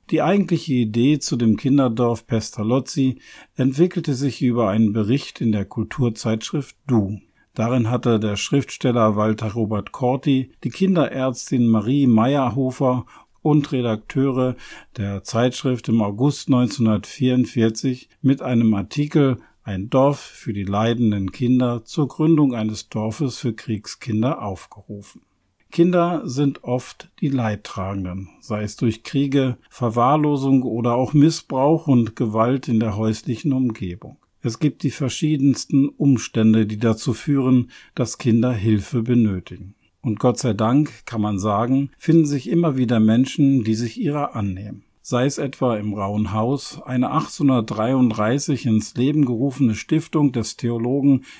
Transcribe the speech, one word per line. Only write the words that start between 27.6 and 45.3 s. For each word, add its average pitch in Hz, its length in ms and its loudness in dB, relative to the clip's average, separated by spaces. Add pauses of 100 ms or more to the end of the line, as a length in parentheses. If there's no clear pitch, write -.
sei 107 200 -6
es 104 140 -8
durch - 280 -2
Kriege, 135 520 -2 (140)
Verwahrlosung 135 920 2
oder 120 340 -2
auch 127 180 -2
Missbrauch 151 720 4
und 120 300 2
Gewalt 120 520 0
in 117 100 2
der 107 200 0
häuslichen 110 560 -2
Umgebung. 110 640 -4 (240)
Es 113 160 -4
gibt 151 240 -2
die 139 80 0
verschiedensten 143 1000 0
Umstände, 110 760 2
die 107 120 -6
dazu 113 360 0
führen, 131 560 2 (240)
dass - 240 -4
Kinder 117 340 2
Hilfe 110 480 0
benötigen. 104 760 -2 (260)
Und 110 160 -2
Gott 123 200 2
sei 117 160 -2
Dank, 120 500 0
kann 117 160 -6
man 104 180 0
sagen, 120 600 0
finden 165 260 4
sich 143 240 -4
immer 165 300 0
wieder 120 220 2
Menschen, 127 640 2
die 110 100 0
sich 117 260 -6
ihrer 147 340 -4
annehmen. 101 480 -8 (200)
Sei 123 240 -2
es 139 100 -2